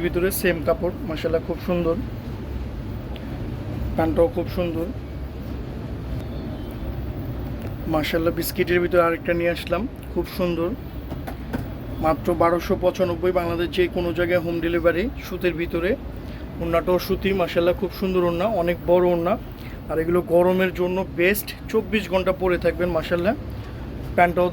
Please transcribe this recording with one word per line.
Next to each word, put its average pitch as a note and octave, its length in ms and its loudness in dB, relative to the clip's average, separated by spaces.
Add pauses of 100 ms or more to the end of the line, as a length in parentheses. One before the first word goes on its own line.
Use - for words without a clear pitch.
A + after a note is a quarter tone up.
ভিতরে F3 260 0
সেম F3 260 2 (100)
কাপড়, E3+ 280 2 (140)
মাশাআল্লাহ, D#3+ 380 0
খুব E3 100 -2 (100)
সুন্দর। E3+ 280 2 (2000)
প্যান্টটাও E3 400 4
খুব E3+ 200 -2
সুন্দর, E3+ 300 -2 (3000)
মাশাআল্লাহ। E3 520 2
বিস্কিটের F3 440 2
ভিতরে F3 240 6
আরেকটা E3+ 260 0
নিয়ে E3+ 220 2
আসলাম, F3 260 -2 (320)
খুব E3+ 120 0 (120)
সুন্দর, F3 320 0 (1400)
মাত্র D#3+ 220 2 (140)
বারোশো E3+ 320 4 (100)
পঁচানব্বই। F3 560 2
বাংলাদেশ E3+ 280 0 (100)
যে F3+ 60 4 (120)
কোনো F3 220 0
জায়গায় F3 280 2
হোম E3+ 100 -2 (100)
ডেলিভারি, E3+ 380 4 (240)
সুতির F3 340 0
ভিতরে। E3+ 280 0 (720)
ওড়নাটাও E3+ 380 2
সুতি, F#3+ 300 0 (120)
মাশাআল্লাহ, F3 400 2
খুব F3+ 180 -2
সুন্দর F#3 280 2
ওড়না, E3+ 180 2 (160)
অনেক F3 160 2 (100)
বড় F3+ 260 6
ওড়না। F3 200 2 (560)
আর D3+ 100 -2
এগুলো E3+ 200 4 (140)
গরমের F#3 460 6
জন্য F3+ 180 0 (220)
বেস্ট, F#3+ 280 4 (240)
চব্বিশ G#3+ 320 2 (100)
ঘন্টা F#3 180 4 (100)
পরে F3+ 160 4
থাকবেন, E3+ 400 2
মাশাআল্লাহ। F3 380 2 (800)
প্যান্টটাও F3 380 4